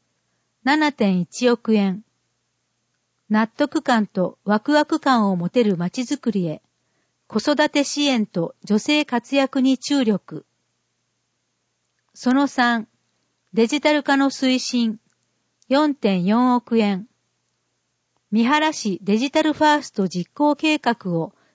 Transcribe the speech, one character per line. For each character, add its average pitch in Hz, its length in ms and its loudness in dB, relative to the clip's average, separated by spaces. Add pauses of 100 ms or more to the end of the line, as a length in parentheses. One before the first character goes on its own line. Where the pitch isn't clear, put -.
(640)
七 294 300 0
点 190 260 0
一 240 300 -2
億 226 260 0
円。 196 300 0 (1200)
納 214 180 0
得 294 340 -4
感 220 260 0
と - 360 -4
ワ 208 160 0
ク 285 140 -4
ワ 294 120 4
ク 311 140 -2
感 226 320 2
を 185 40 -2
持 175 140 -4
て 247 140 2
る 202 140 0
ま 175 120 -2
ち - 120 -8
づ 262 160 -4
く - 140 -4
り 190 140 -2
へ、 156 160 -8 (640)
子 - 120 -4
育 302 300 0
て 285 160 0
支 - 160 -6
援 254 240 0
と 165 300 -6 (100)
女 208 120 0
性 294 280 0
活 247 300 -4
躍 269 260 0
に 262 160 2
注 285 260 0
力。 196 420 -4 (1700)
そ 247 200 -2
の 277 140 2
三、 240 420 -2 (640)
デ 220 140 2
ジ 294 120 -2
タ 302 140 2
ル 294 100 0
化 277 140 2
の 277 120 2
推 262 300 0
進、 233 400 -2 (720)
四 285 260 2
点 185 300 0
四 247 300 2
億 240 220 -2
円。 202 300 -2 (1200)
三 226 140 2
原 302 280 0
市 196 280 -6
デ 196 160 0
ジ 269 140 -2
タ 311 120 2
ル 302 100 0
フ 302 100 -2
ァ 302 140 4
ー 285 40 -2
ス - 100 -16
ト 190 180 -2
実 180 240 -8
行 294 220 2
計 311 220 0
画 226 340 -4
を 165 220 -4 (220)